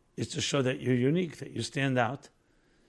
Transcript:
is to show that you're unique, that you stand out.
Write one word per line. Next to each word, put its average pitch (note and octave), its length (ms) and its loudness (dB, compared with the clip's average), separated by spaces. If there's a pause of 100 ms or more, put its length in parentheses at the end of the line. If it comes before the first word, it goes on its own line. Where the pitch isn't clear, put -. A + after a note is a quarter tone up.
(160)
is A2+ 120 -4
to - 120 -6
show C#3 200 0
that C3 200 0
you're B2 140 2
unique, D3+ 440 2
that - 140 -12
you A#2 100 -4
stand C3+ 360 0
out. B2 300 0 (600)